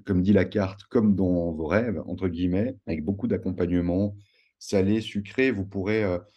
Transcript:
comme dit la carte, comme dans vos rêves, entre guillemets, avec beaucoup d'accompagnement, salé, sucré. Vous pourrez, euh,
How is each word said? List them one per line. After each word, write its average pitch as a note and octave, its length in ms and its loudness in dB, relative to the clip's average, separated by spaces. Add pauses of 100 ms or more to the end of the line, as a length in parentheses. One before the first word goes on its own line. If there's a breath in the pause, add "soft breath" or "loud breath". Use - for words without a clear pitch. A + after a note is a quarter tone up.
comme F#2 180 2
dit G2 100 4
la F#2+ 120 6
carte, F#2+ 400 -4
comme G#2+ 320 2
dans F2+ 360 0
vos D#2+ 140 -6
rêves, G2 400 0
entre F2+ 220 -4
guillemets, F2+ 480 -2 (100)
avec D2+ 180 -4
beaucoup G2 220 -4
d'accompagnement, F#2 880 0 (460 soft breath)
salé, G2+ 400 2
sucré. A2 500 0
Vous G2+ 140 -2
pourrez, G2+ 400 -2
euh, F2+ 140 0 (180 soft breath)